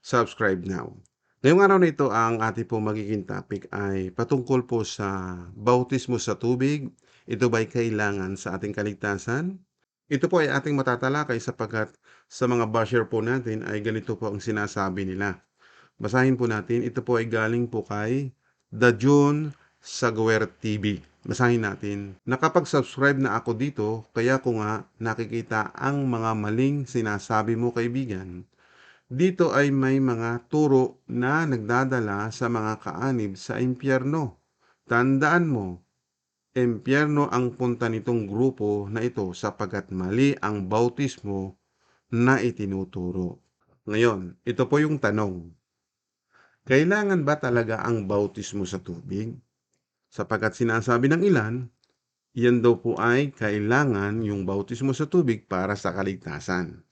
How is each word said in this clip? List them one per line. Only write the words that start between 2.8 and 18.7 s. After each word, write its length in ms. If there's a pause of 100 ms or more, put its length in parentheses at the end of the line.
magiging 400
topic 480
ay 320
patungkol 560
po 240
sa 480 (160)
bautismo 640
sa 160
tubig. 560 (400)
Ito 240
ba'y 160
kailangan 720
sa 160
ating 160
kaligtasan? 880 (480)
Ito 240
po 80
ay 80
ating 240
matatalakay 720
sapagkat 480 (320)
sa 240
mga 240
basher 320
po 160
natin 480
ay 160
ganito 320
po 160
ang 80
sinasabi 640
nila. 400 (560)
Basahin 400
po 80
natin. 400
Ito 160
po 160
ay 80
galing 400
po 160
kay 480 (400)